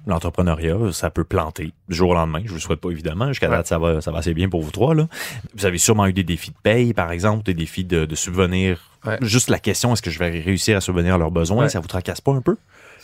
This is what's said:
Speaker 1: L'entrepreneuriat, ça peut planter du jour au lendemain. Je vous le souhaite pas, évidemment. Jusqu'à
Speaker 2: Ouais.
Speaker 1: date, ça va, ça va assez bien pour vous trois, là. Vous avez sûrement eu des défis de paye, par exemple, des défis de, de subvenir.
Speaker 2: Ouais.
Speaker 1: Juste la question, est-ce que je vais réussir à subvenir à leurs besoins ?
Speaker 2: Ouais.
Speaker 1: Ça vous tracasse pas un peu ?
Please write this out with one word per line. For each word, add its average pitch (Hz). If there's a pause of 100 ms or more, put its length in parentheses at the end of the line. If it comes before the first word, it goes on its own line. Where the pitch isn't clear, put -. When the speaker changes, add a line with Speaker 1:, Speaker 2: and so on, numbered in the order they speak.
Speaker 1:
L'entrepreneuriat, 82 (140)
ça 82
peut 85
planter 80 (160)
du 92
jour 87
au 90
lendemain. 80
Je 117
vous 95
le 78
souhaite 80
pas, 90
évidemment. 85
Jusqu'à 123
Speaker 2:
Ouais. 80
Speaker 1:
date, 85
ça 85
va, 80
ça 80
va 80
assez 85
bien 90
pour 87
vous 76
trois, 135
là. 156 (480)
Vous 101
avez 90
sûrement 104
eu 95
des 92
défis 85
de -
paye, 117
par 87
exemple, 107
des 92
défis 82
de, 87
de 78
subvenir. 92 (260)
Speaker 2:
Ouais. 110
Speaker 1:
Juste 120
la 95
question, 110
est-ce 110
que 90
je 78
vais 87
réussir 87
à 95
subvenir 90
à 90
leurs 80
besoins ? 87
Speaker 2:
Ouais. 143
Speaker 1:
Ça 107
vous 82
tracasse 90
pas 139
un 135
peu ? 180 (480)